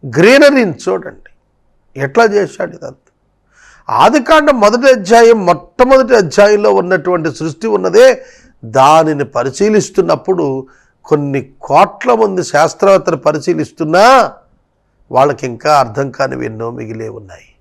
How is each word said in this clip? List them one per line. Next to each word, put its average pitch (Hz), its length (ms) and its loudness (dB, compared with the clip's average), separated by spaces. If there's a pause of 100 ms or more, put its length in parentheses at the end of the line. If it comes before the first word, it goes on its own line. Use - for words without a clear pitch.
గ్రీనరీని 226 680 2 (140)
చూడండి, - 420 -10 (680)
ఎట్లా 139 240 0
చేశాడు 190 520 -4
ఇదంతా. - 340 -20 (800)
ఆదికాండం 277 720 2
మొదటి 233 280 2
అధ్యాయం, 226 580 4
మొట్టమొదటి 247 680 0
అధ్యాయంలో 208 580 2
ఉన్నటువంటి 180 600 -2
సృష్టి 160 320 -10
ఉన్నదే, 214 580 2 (400)
దానిని 143 600 2
పరిశీలిస్తున్నప్పుడు 160 1400 -4 (380)
కొన్ని 139 560 -4
కోట్ల 196 540 0
మంది 196 300 -2
శాస్త్రవేత్తలు 170 720 0
పరిశీలిస్తున్నా 160 1160 0 (760)
వాళ్ళకి 135 360 0
ఇంకా 135 320 -2
అర్థం 131 320 -4
కానివి 131 360 -6
ఎన్నో 113 240 -10
మిగిలే 113 380 -12
ఉన్నాయి. 104 380 -20 (140)